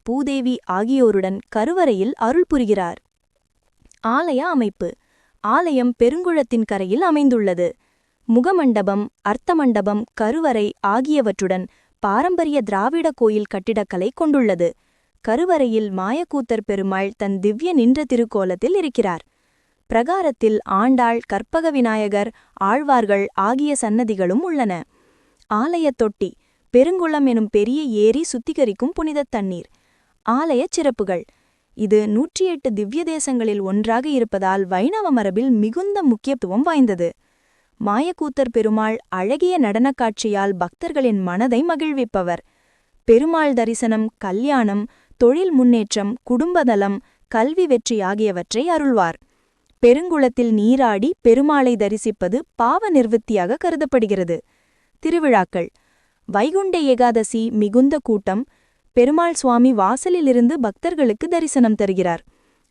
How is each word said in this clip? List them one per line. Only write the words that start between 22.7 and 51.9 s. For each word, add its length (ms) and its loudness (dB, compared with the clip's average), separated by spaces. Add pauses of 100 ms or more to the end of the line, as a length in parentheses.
ஆகிய 420 0
சன்னதிகளும் 680 -2
உள்ளன. 400 -4 (680)
ஆலய 420 -2
தொட்டி. 400 -4 (420)
பெருங்குளம் 480 2
எனும் 260 2
பெரிய 320 0
ஏரி 400 2
சுத்திகரிக்கும் 680 -4
புனித 360 -4
தண்ணீர். 400 -6 (600)
ஆலய 400 0
சிறப்புகள். 560 -2 (480)
இது 360 2
நூற்றி 360 -2
எட்டு 280 -4
திவ்ய 300 -4
தேசங்களில் 580 -2
ஒன்றாக 480 -2
இருப்பதால் 560 0
வைணவ 460 -2
மரபில் 400 0
மிகுந்த 520 0
முக்கியத்துவம் 580 -2
வாய்ந்தது. 500 0 (760)
மாயக்கூத்தர் 680 -2
பெருமாள் 460 0 (120)
அழகிய 480 -2
நடனக் 400 0
காட்சியால் 580 -2
பக்தர்களின் 640 -2
மனதை 420 0
மகிழ்விப்பவர். 760 -2 (640)
பெருமாள் 500 4
தரிசனம், 640 -2
கல்யாணம், 680 -2 (320)
தொழில் 340 4
முன்னேற்றம், 720 2
குடும்பநலம், 760 0 (280)
கல்வி 400 0
வெற்றி 340 0
ஆகியவற்றை 680 -2
அருள்வார். 440 0 (640)
பெருங்குளத்தில் 720 4
நீராடி 640 2 (120)
பெருமாளை 480 4
தரிசிப்பது 680 -2 (100)